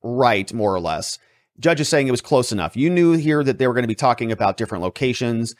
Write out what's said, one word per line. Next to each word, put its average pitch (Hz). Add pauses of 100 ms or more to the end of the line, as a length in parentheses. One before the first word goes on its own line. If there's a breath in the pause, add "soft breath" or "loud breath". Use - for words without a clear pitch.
right, 120
more 104
or 90
less. 78 (380)
Judge 165
is 151
saying 139
it -
was 120
close 127
enough. 87
You 143
knew 175
here 151
that 127
they 127
were 123
gonna 123
be 110
talking 120
about 101
different 98
locations, 117